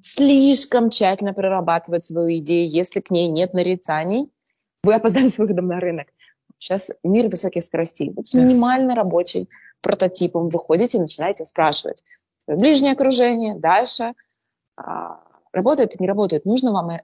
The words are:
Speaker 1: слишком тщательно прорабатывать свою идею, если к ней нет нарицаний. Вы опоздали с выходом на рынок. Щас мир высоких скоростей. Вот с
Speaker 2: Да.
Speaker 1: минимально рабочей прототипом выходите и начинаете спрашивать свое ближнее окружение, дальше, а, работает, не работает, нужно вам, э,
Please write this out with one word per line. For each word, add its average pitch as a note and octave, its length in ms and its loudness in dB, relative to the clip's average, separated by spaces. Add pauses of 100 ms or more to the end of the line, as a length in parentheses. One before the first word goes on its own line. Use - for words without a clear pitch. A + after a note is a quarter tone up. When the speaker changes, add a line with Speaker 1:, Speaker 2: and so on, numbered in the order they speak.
Speaker 1:
слишком C4+ 880 4
тщательно G3 440 0
прорабатывать F3 680 -2
свою E3 360 -2
идею, E3+ 300 0
если F3+ 320 -2
к - 100 -8
ней F3 160 2
нет F3 260 -2
нарицаний. F3+ 760 -2 (520)
Вы G#3 120 4
опоздали A3+ 320 2
с - 120 -2
выходом F3+ 280 0
на F3 120 -4
рынок. E3 280 -6 (520)
Щас - 320 -6 (120)
мир A3 260 2
высоких F3 340 -4
скоростей. - 520 -6
Вот A3 100 -10
с - 80 -8
Speaker 2:
Да. B3+ 80 4
Speaker 1:
минимально B3+ 540 4
рабочей F#3 540 -2 (320)
прототипом F3+ 680 -2
выходите F3 480 0
и F#3 40 0
начинаете D#3+ 440 -4
спрашивать - 580 -2 (360)
свое - 200 -4
ближнее C#4 340 4
окружение, A#3+ 680 0
дальше, G#3 540 0 (640)
а, - 420 -12 (340)
работает, A#3+ 460 0
не F3+ 80 -2
работает, G3 380 -2
нужно B3 260 0
вам, E3+ 200 -2
э, E3 120 -10